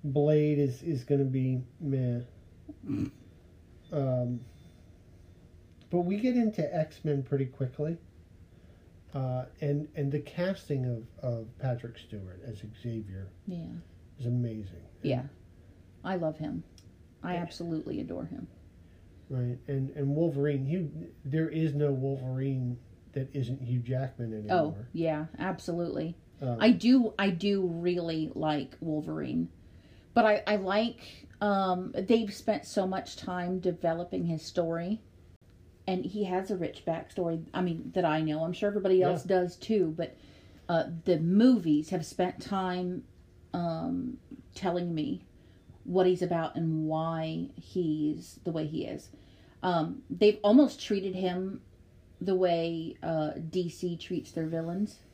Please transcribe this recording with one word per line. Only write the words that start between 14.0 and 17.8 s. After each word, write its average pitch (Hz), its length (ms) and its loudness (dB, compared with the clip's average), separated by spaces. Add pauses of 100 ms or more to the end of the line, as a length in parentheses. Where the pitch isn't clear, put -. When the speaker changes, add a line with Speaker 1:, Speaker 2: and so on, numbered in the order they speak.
Speaker 1:
is 127 80 -6
amazing. 110 560 -4 (200)
Speaker 2:
Yeah. 123 200 0 (840)
I 190 120 -2
love 156 200 -2
him. 156 280 -6 (580)
I 175 120 -4
Speaker 1:
Yeah. 170 80 -2
Speaker 2:
absolutely 165 580 -6